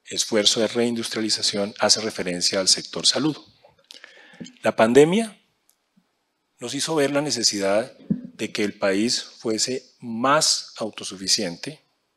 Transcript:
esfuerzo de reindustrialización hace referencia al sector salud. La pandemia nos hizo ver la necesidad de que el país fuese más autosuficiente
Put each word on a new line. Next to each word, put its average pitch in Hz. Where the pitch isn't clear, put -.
esfuerzo -
de 107
reindustrialización 110
hace 107
referencia 90
al 90
sector -
salud. 139
La 110
pandemia 156
nos 120
hizo 143
ver 143
la 143
necesidad 104
de -
que 110
el 101
país 104
fuese -
más 127
autosuficiente 101